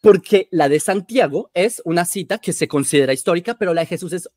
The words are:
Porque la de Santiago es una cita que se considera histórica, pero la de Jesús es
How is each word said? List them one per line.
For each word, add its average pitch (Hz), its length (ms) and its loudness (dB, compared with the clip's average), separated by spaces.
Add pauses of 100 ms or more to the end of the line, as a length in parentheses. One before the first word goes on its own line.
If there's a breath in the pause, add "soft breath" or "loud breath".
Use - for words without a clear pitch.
Porque 196 500 4
la 156 160 2
de 147 140 2
Santiago 196 720 -2
es 196 320 -2
una 170 180 0
cita 190 340 -6
que - 140 -6
se 156 160 -4
considera 139 460 2
histórica, 175 440 -2
pero 180 160 -2
la 165 80 0
de 165 60 -4
Jesús 170 240 -8
es 180 260 -8